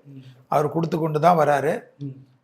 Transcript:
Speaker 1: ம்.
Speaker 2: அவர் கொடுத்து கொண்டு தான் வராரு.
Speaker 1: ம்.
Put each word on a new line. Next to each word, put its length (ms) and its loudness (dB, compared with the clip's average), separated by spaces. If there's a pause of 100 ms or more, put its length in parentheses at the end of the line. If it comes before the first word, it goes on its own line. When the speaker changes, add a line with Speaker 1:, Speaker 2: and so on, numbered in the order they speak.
Speaker 1:
ம். 160 -20 (260)
Speaker 2:
அவர் 240 0
கொடுத்து 260 -4
கொண்டு 220 -2
தான் 180 4
வராரு. 440 0 (160)
Speaker 1:
ம். 160 -12 (300)